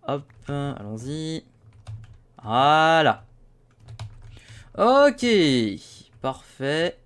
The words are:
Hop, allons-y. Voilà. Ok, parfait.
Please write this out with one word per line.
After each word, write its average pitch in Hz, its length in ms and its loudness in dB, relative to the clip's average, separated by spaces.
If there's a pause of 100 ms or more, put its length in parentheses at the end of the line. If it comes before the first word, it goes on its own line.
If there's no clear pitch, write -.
Hop, 143 160 -6 (240)
allons-y. 143 960 -8 (1000)
Voilà. 147 800 2 (1500)
Ok, 277 480 4 (960)
parfait. 143 840 -6